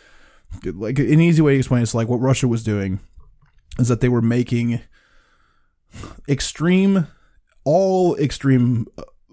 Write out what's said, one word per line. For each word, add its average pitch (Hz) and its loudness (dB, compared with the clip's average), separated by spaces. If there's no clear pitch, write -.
like, 107 -6
an 151 4
easy 165 4
way 143 4
to 139 2
explain 123 0
it - 2
is, 113 -2
like, 113 0
what 120 -2
Russia 131 0
was 113 -2
doing 98 -4
is 120 2
that 120 0
they 127 0
were 123 0
making 120 -2
extreme, 185 0
all 185 2
extreme, 123 0
uh, - -16